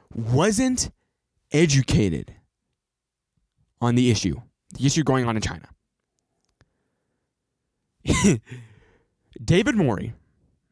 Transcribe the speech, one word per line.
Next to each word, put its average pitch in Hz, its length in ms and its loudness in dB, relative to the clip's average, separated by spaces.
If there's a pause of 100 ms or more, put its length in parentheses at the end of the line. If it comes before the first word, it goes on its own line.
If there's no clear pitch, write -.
(140)
wasn't 196 800 0 (600)
educated 131 840 0 (1500)
on 120 140 2
the 123 160 4
issue, 90 280 -2 (380)
the 127 80 0
issue 143 180 2
going 131 240 0
on 113 80 -2
in 107 60 -4
China. - 260 -8 (2500)
<laughs> 160 340 2 (1040)
David 202 320 2
Morey, 117 380 -2 (580)